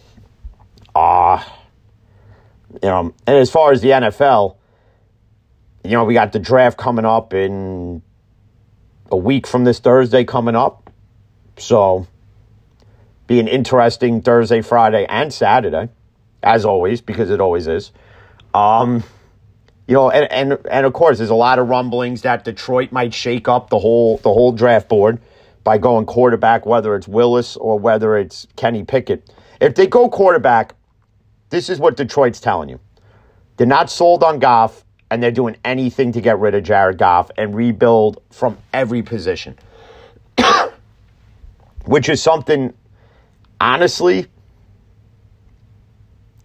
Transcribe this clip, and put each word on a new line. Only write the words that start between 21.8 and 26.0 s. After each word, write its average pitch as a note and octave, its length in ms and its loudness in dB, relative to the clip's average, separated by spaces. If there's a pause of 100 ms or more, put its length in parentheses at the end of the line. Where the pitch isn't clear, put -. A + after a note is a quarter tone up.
that B2 200 -4
Detroit B2+ 480 -4
might B2 220 -4
shake A#2+ 340 -6
up B2 220 0
the A2 100 0
whole, A2+ 380 2
the G#2+ 160 0
whole B2 180 4
draft A2+ 380 2
board A2 320 2 (420)
by G#2+ 140 2
going A2+ 280 0